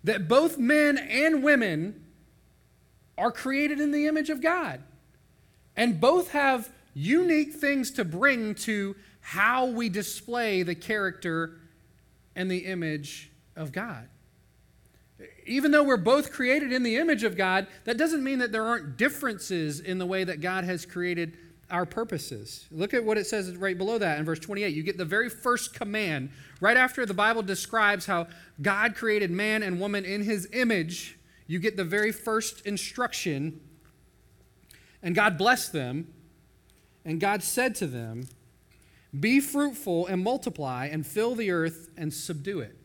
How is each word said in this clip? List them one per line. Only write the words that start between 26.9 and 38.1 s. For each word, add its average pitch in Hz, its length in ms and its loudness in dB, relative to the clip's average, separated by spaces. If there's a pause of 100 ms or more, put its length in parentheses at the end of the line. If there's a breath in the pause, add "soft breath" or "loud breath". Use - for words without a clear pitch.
the 196 100 -4
Bible 220 280 2
describes 202 640 0
how 170 220 0 (340 loud breath)
God 202 320 2
created 208 380 0
man 214 320 0
and 180 160 -2
woman 202 240 -2
in 202 180 -4
his 202 300 -2
image, 208 640 -2 (300 soft breath)
you 170 120 -4
get 196 180 -2
the 190 80 -2
very 208 280 0
first 220 540 -4
instruction. 180 960 -4 (1400 soft breath)
"And 175 120 -2
God 208 220 4
blessed 233 360 2
them, 143 400 -4 (920 soft breath)
and 160 160 -4
God 202 220 2
said 247 340 0
to 180 100 -4
them, 120 420 -8 (880 soft breath)